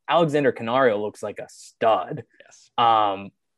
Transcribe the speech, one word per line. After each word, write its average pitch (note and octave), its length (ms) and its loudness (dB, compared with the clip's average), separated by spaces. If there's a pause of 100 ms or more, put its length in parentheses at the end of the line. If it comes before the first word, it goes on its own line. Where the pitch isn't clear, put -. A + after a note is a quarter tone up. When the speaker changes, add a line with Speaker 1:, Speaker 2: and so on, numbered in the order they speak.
Speaker 1:
Alexander D3 440 2
Canario A#2 460 0
looks G#2+ 260 -8
like G#2 160 -12
a - 80 -16
stud. A2 760 -4 (160)
Speaker 2:
Yes. - 380 -20
Speaker 1:
Um, G#2 520 2 (280)